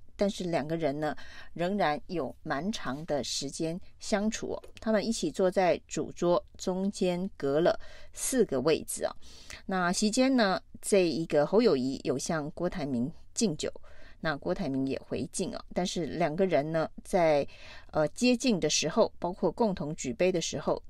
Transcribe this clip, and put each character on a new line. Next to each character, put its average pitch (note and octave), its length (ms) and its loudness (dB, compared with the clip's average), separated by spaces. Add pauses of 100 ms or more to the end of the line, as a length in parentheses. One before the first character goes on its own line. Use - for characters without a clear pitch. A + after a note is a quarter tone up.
(160)
但 G3+ 140 2
是 G#3 140 -4
两 E3 240 0
个 D#3+ 100 -2
人 D3 220 0
呢， D3+ 160 -2 (380)
仍 F3+ 220 0
然 D#3 300 2
有 D#3+ 380 -4
蛮 D#3 280 -2
长 D3+ 360 -4
的 C#3+ 160 0
时 - 260 -6
间 E3 320 -4 (180)
相 G#3 300 0
处 - 220 -4
哦。 - 120 -6 (160)
他 A3 120 0
们 G#3 120 4
一 A3+ 80 0
起 E3+ 200 0
坐 F#3 180 4
在 F3+ 380 4
主 - 240 -4
桌， F3 340 2 (140)
中 F#3+ 320 0
间 F3+ 360 0 (100)
隔 C#3 220 2
了 F3 200 4 (340)
四 B3 320 2
个 C3 160 0
位 D3+ 220 2
置 - 200 -6
啊。 - 80 -2 (540)
那 F#3 260 2
席 G#3 200 2
间 B3+ 260 4
呢， G3+ 240 4 (180)
这 F#3 280 4
一 D#3+ 180 -2
个 D3 180 4
侯 F#3 160 4
友 A3 160 6
宜 C3 280 -2
有 D3 120 0
向 D3+ 360 -2
郭 F3 180 -4
台 F3 160 -4
铭 C3 260 -2 (220)
敬 F3 240 2
酒， - 160 -4 (460)
那 D#3 180 -2
郭 E3+ 160 -4
台 F#3 160 -2
铭 C3+ 160 0
也 C3+ 140 -4
回 B2 320 -6
敬 - 240 -4
啊。 - 180 -12
但 F3 100 0
是 F#3 220 -4
两 D3+ 300 -2
个 F#3+ 100 4
人 D#3 260 2
呢， D#3+ 160 0 (160)
在， D#3+ 440 4 (420)
呃， D#3 200 2
接 B3 280 2
近 A#3 220 2
的 D3+ 100 2
时 - 180 2
候， G3 300 2
包 F3 160 -4
括 F3+ 180 0
共 G#3+ 220 2
同 D#3+ 220 -4
举 B2+ 180 -4
杯 F3+ 180 2
的 F3 80 0
时 - 200 -4
候， D#3 200 -2 (100)